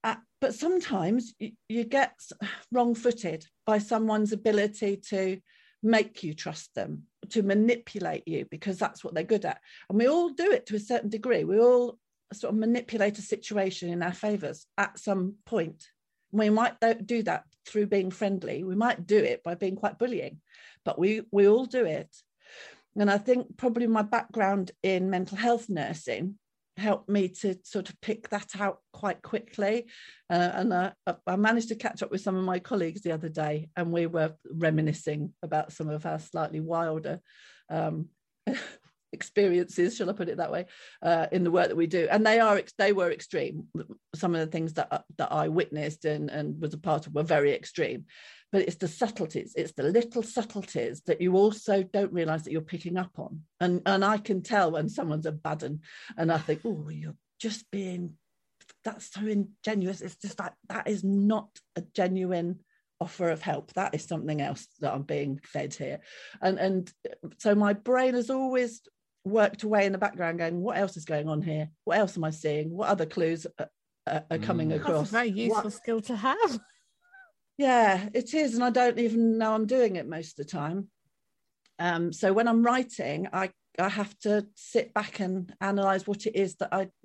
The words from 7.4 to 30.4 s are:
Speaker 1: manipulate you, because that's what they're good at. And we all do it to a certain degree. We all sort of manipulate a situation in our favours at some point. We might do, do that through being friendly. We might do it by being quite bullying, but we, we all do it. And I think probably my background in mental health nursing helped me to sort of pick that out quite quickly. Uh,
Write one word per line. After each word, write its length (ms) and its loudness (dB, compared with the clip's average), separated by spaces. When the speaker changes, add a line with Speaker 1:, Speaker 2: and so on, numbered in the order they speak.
Speaker 1:
manipulate 840 0
you, 220 -4
because 280 -6
that's 260 -4
what 100 -8
they're 100 -2
good 220 0
at. 140 -4
And 100 2
we 80 6
all 220 4
do 220 2
it 160 2
to 80 -6
a 40 -2
certain 300 -2
degree. 340 0
We 160 2
all 380 4
sort 200 -4
of 60 2
manipulate 600 0
a 40 -12
situation 680 -2
in 120 -2
our 120 -2
favours 520 -4
at 200 -2
some 380 -2
point. 380 -4
We 180 4
might 300 4
do, 140 6
do 300 -2
that 200 -2
through 200 0
being 220 2
friendly. 540 -2
We 120 -4
might 300 0
do 120 4
it 260 2
by 120 -4
being 200 -4
quite 240 -4
bullying, 400 -4
but 120 -2
we, 340 2
we 160 8
all 180 6
do 200 0
it. 240 -4
And 160 4
I 60 4
think 400 2
probably 300 0
my 140 4
background 680 0
in 280 2
mental 280 -2
health 320 2
nursing 680 -4
helped 320 -2
me 180 4
to 360 -4
sort 260 -6
of 120 -20
pick 280 -6
that 200 -6
out 200 -2
quite 280 -4
quickly. 680 -4
Uh, 240 2